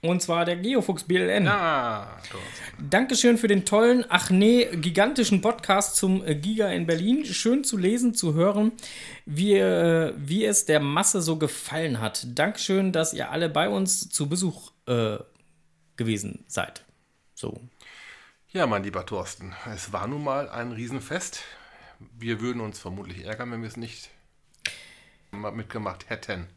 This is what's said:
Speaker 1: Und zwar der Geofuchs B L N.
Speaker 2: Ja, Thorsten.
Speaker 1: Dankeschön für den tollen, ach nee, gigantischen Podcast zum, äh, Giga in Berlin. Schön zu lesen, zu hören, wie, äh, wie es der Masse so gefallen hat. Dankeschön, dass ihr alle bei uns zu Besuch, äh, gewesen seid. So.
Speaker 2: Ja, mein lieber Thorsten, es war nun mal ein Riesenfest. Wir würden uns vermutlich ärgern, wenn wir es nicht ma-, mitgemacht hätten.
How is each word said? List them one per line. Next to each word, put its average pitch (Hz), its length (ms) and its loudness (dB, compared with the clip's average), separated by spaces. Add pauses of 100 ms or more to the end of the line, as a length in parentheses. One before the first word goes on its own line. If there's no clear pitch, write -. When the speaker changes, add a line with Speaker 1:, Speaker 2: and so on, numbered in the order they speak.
Speaker 1:
Und 175 160 2
zwar 170 220 0
der 175 120 0
Geofuchs 196 480 0
B 175 120 2
L 180 120 2
N. 196 180 4
Speaker 2:
Ja, 135 680 0 (140)
Thorsten. - 600 -12
Speaker 1:
Dankeschön 240 480 4
für 233 100 2
den 196 160 4
tollen, 233 440 6
ach 180 220 4
nee, 220 360 6 (100)
gigantischen 196 640 2
Podcast 202 560 2
zum, 190 280 2
äh, 151 120 0
Giga 202 320 0
in 175 180 -2
Berlin. 202 380 2
Schön 247 400 0
zu - 120 -2
lesen, 226 380 2
zu 160 200 0
hören, 202 380 4 (520)
wie, 185 300 2
äh, 170 600 4
wie 160 280 -2
es 208 200 2
der 156 140 4
Masse 160 440 2
so 160 140 0
gefallen 151 640 -2
hat. 120 380 -6
Dankeschön, 190 540 0
dass 160 220 0
ihr - 160 -6
alle 165 180 -2
bei 151 200 0
uns 190 400 0
zu 143 200 -2
Besuch, 180 420 -4 (160)
äh, 113 320 0 (800)
gewesen 107 500 -4
seid. - 380 -6 (500)
So. - 260 -10 (920)
Speaker 2:
Ja, 175 160 0
mein 104 180 0
lieber 92 200 -6
Thorsten, 92 500 -10 (200)
es 101 180 -12
war 98 140 -4
nun 143 160 -6
mal 139 260 -4
ein 120 240 -8
Riesenfest. 123 680 -8 (760)
Wir 113 220 -4
würden 120 200 -4
uns 107 180 -8
vermutlich 92 460 -12
ärgern, 110 260 -8
wenn 117 120 -8
wir 113 60 -10
es 110 80 -14
nicht 113 340 -14 (1200)
ma-, 104 180 -8
mitgemacht 107 580 -8
hätten. 95 380 -8 (100)